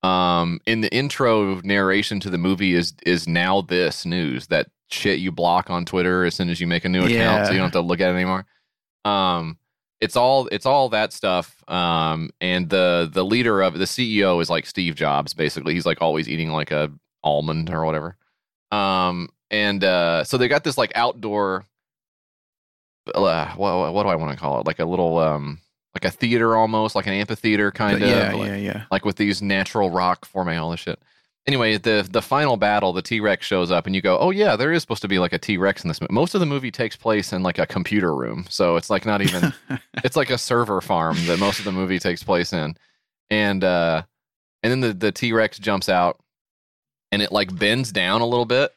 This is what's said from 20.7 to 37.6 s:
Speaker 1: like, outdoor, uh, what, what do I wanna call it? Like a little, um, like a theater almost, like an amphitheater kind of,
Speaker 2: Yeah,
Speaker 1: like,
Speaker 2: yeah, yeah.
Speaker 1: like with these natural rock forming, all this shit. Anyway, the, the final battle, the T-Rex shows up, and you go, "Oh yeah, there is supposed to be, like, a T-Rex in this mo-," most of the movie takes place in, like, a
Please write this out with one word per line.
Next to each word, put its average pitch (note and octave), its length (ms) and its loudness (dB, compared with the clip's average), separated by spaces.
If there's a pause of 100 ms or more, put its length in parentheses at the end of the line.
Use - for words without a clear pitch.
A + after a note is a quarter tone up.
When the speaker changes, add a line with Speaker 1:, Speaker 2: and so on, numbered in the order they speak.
Speaker 1:
like, A2+ 160 0
outdoor, G#2 680 -2 (1500)
uh, E2 420 2
what, F2+ 360 0
what G2+ 120 0
do G2+ 40 2
I F2 80 2
wanna D#2 200 -4
call C#2 240 -2
it? - 60 -4
Like D#2+ 120 -4
a E2+ 60 -2
little, E2+ 340 0
um, D2+ 420 -2 (340)
like - 100 -10
a F#2 100 0
theater A#2 400 2
almost, A2 400 2
like F#2+ 120 -2
an G2 80 -2
amphitheater G#2 580 0
kind G2+ 300 0
of, G2+ 60 2
Speaker 2:
Yeah, G2+ 260 2
Speaker 1:
like, G2 140 -4
Speaker 2:
yeah, G2 80 -6
yeah. G2+ 340 -6
Speaker 1:
like F#2+ 140 -2
with G2+ 120 -2
these G2+ 260 0
natural G2 480 0
rock F2+ 360 0
forming, F2 320 -4
all D#2+ 120 -4
this E2 100 -8
shit. - 200 -10 (460)
Anyway, A#2 320 2
the, G#2 320 2
the A2 100 2
final C3+ 380 2
battle, G2+ 340 2
the F#2 80 -2
T-Rex G#2 460 0
shows F2+ 240 0
up, E2+ 160 2
and F#2+ 100 -2
you F2+ 60 -2
go, F#2 160 4
"Oh F3+ 120 2
yeah, G3 240 2
there B2+ 160 0
is E3 120 0
supposed - 180 -6
to G#2 80 -6
be, F#2+ 100 2
like, F2 140 2
a E2+ 60 -4
T-Rex G2 440 0
in E2+ 60 -4
this D#2 100 -4
mo-," - 120 -6
most C3 240 0
of G3 60 2
the E3+ 60 2
movie C3+ 240 -4
takes A2+ 240 -6
place G#2+ 380 0
in, F#2 100 -2
like, F2+ 160 -2
a E2+ 60 2